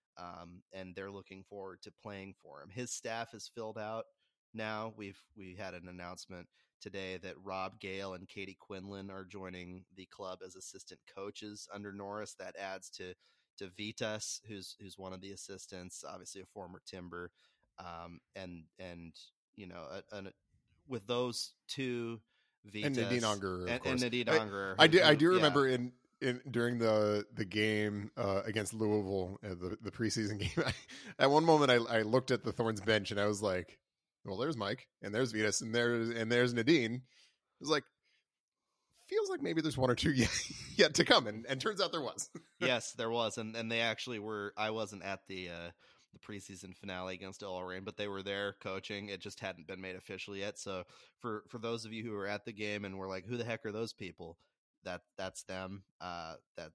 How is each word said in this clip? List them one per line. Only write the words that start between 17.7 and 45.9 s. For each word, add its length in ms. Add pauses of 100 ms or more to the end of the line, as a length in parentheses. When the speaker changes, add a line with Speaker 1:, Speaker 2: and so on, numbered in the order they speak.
Speaker 1:
um, 400 (160)
and, 300 (120)
and, 360 (420)
you 100
know, 240
a, 260
an, 160 (540)
with 220
those 460 (160)
two, 500 (500)
Vitas 160
Speaker 2:
And 120
Nadine 240
Angerer, 420
of 40
Speaker 1:
and, 20
and 140
Speaker 2:
course. 180
Speaker 1:
Nadine 280
Speaker 2:
I, 100
Speaker 1:
Angerer, 380
Speaker 2:
I 60
Speaker 1:
who, 80
Speaker 2:
do, 120
I 80
Speaker 1:
who, 40
Speaker 2:
do 140
Speaker 1:
yeah. 80
Speaker 2:
remember 320
in, 240 (260)
in, 220 (100)
during 280
the, 540
the 120
game, 720
uh, 260
against 300
Louisville, 680
uh, 80
the, 320
the 100
preseason 460
<laughs> 20
game, 260
I, 80 (500)
at 80
one 140
moment 260
I, 280
I 20
looked 300
at 120
the 80
Thorns 300
bench 300
and 80
I 60
was 160
like, 360 (460)
"Well, 140
there's 180
Mike, 320 (140)
and 120
there's 200
Vitas, 280
and 140
there's, 340
and 220
there's 220
Nadine." 500
I 560
was 100
like, 140 (1300)
feels 160
like 120
maybe 200
there's 160
one 120
or 60
two 160
<laughs> 20
yet, 160 (460)
yet 200
to 100
come, 220
and, 200
and 140
turns 200
out 100
there 100
was. 340
<laughs> 40 (200)
Speaker 1:
Yes, 340
there 160
was, 280
and, 200
and 120
they 120
actually 380
were. 360
I 160
wasn't 320
at 240
the, 220
uh, 220 (420)